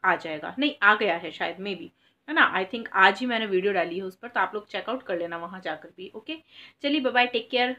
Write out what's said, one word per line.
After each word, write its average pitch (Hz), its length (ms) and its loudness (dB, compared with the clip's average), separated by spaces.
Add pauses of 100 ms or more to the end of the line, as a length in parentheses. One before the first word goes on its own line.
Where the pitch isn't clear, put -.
आ 180 100 4
जाएगा, 160 440 -8
नहीं 285 240 0
आ 208 120 8
गया 196 200 0
है 170 160 -8
शायद, 170 260 -4
maybe, 185 300 -8 (420)
है 311 60 -4
ना, 302 200 4
I 190 100 2
think 226 280 -8
आज 190 260 6
ही 254 60 -4
मैंने 226 200 0
video 196 280 2
डाली 170 240 0
है 190 60 -6
उस 185 120 -8
पर, - 120 -16
तो 240 120 -4
आप 185 140 2
लोग 208 140 -6
चेकआउट 220 360 -6
कर 185 140 -4
लेना 170 200 -4
वहाँ 180 240 -10
जाकर 175 360 -8
भी। 185 180 -14
ओके, 311 220 -10 (440)
चलिए 285 200 2
बाय 254 120 0
बाय, 247 140 6
take 233 220 -2
care 247 300 0